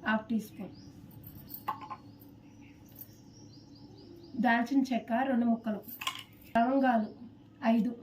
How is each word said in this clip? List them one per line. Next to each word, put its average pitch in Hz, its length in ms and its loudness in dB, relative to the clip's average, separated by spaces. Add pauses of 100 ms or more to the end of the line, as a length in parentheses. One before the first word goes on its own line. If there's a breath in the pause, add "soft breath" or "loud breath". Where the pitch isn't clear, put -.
హాఫ్ 220 220 0
టీ 226 160 0
స్పూన్, - 280 -14 (3750)
దాల్చిన 240 340 4 (100)
చెక్క 233 220 -2 (180)
రెండు 240 200 2
ముక్కలు, 226 320 0 (720)
లవంగాలు 247 540 4 (640)
ఐదు 233 180 4 (120)